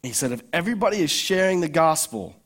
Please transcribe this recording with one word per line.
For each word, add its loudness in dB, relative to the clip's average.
he -8
said, -2
"If -10
everybody 0
is 2
sharing 2
the -2
gospel 0